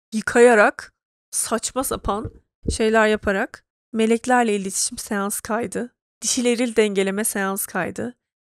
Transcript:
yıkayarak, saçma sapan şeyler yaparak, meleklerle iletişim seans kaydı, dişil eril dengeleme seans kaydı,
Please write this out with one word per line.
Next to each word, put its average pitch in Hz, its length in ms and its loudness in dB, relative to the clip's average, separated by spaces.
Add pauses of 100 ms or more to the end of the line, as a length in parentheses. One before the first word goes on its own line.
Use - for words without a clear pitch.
(120)
yıkayarak, 233 800 4 (380)
saçma - 540 -4
sapan 208 480 -6 (380)
şeyler 220 360 2
yaparak, 214 580 -2 (280)
meleklerle 233 640 2
iletişim 196 420 -6
seans 202 420 -6
kaydı, 214 540 -6 (280)
dişil 233 220 -2
eril 240 320 0
dengeleme 196 480 0
seans 196 420 -4
kaydı, 202 480 -6 (320)